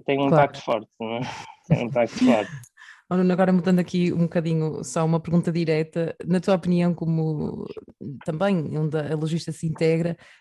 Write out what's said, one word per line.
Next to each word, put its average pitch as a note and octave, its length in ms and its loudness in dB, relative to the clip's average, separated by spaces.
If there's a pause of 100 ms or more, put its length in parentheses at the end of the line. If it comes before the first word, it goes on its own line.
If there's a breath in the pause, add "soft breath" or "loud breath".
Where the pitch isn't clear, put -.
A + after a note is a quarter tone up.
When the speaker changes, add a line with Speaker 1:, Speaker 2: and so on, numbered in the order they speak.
Speaker 1:
tem C#3 140 0
um C#3 100 2
Speaker 2:
Claro. D#3 60 4
Speaker 1:
impacto C#3+ 280 2
forte, A2 260 -4 (100)
não A2+ 180 -6
é? B2+ 40 -4
<laughs> - 280 -10 (180)
Tem C#3 120 4
um A#2+ 80 -4
impacto A#2 360 0
forte. A3 280 2
Speaker 2:
<laughs> - 240 -16 (320 loud breath)
Ó, F3+ 80 -2
Nuno, F#3 180 4
agora F#3 200 4
mudando F#3 240 4
aqui F3 340 0
um E3+ 120 2
bocadinho, D#3+ 600 -2
só E3 220 -2
uma D#3+ 140 2
pergunta E3+ 320 0
direta. D#3+ 640 0 (100)
Na F3+ 140 2
tua F#3+ 160 2
opinião, F3 360 2
como D#3+ 760 -2 (580)
também D#3+ 500 0
onde D#3 220 -2
a D3+ 180 -2
logística D#3 360 -4
se D#3+ 160 -6
integra, E3 500 0 (240 soft breath)